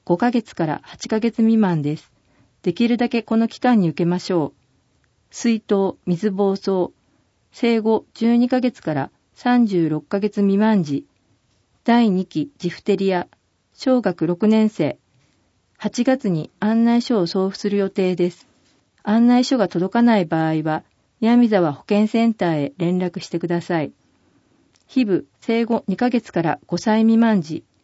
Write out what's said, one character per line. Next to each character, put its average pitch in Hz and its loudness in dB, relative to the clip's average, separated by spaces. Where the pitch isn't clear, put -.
五 175 0
ヶ 240 0
月 240 -4
か 165 -2
ら 156 -6
八 - -18
ヶ 220 -2
月 220 -2
未 226 2
満 180 2
で 147 -4
す。 - -20
で 175 -2
き 233 0
る 233 0
だ 240 -2
け 233 -4
こ 220 -2
の 226 2
期 - -14
間 247 2
に 175 2
受 165 -2
け - -
ま 175 0
し - -6
ょ 156 0
う。 - -20
水 233 -2
痘、 196 -2
水 180 -2
疱 196 0
瘡、 190 -2
生 233 0
後 220 0
十 233 0
二 247 2
ヶ 254 0
月 240 -4
か 156 -6
ら 135 -4
三 247 2
十 175 0
六 151 -4
ヶ 196 -4
月 208 -4
未 196 2
満 214 2
児、 139 -6
第 233 2
二 185 -2
期 147 -6
ジ 175 -6
フ - -10
テ 202 0
リ 190 -2
ア、 175 -4
小 254 0
学 180 -2
六 175 -2
年 220 4
生、 147 -4
八 233 -6
月 262 0
に 160 -4
案 226 0
内 233 2
書 233 -2
を 175 0
送 190 -2
付 190 -8
す 208 -6
る 202 -2
予 196 0
定 185 0
で 175 0
す。 - -18
案 226 2
内 247 4
書 262 0
が 196 2
届 185 -4
か 233 2
な 240 4
い 175 -2
場 160 -2
合 160 -2
は、 156 -4
岩 233 2
見 240 4
沢 180 2
保 - -14
健 214 0
セ 226 0
ン 233 0
タ 175 -2
ー 147 -2
へ 139 -12
連 175 0
絡 180 -6
し - -14
て 170 -6
く 170 -6
だ 170 -2
さ 165 -4
い。 143 -6
ヒ 262 -2
ブ、 190 -2
生 226 -2
後 220 -2
二 185 -4
ヶ 247 -2
月 233 -2
か 170 -2
ら 165 -2
五 175 -4
歳 220 0
未 226 4
満 220 2
児、 156 -10